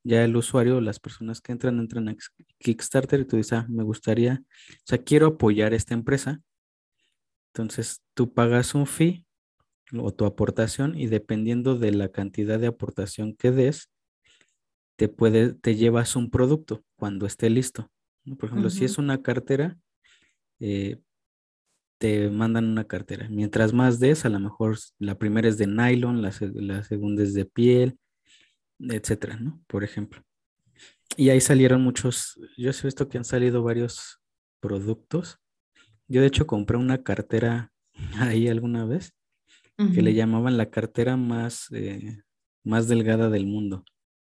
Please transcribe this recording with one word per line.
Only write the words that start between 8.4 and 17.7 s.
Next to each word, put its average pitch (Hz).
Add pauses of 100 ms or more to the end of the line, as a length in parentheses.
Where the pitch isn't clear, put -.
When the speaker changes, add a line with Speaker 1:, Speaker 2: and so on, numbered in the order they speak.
Speaker 1:
un 143
fee 175 (760)
o 110
tu -
aportación 113
y 131
dependiendo 117
de 110
la 101
cantidad 104
de 120
aportación 107
que 123
des, 135 (1040)
te 107
puede, 113
te 113
llevas 117
un 120
producto 127 (120)
cuando 101
esté 113
listo, 120 (340)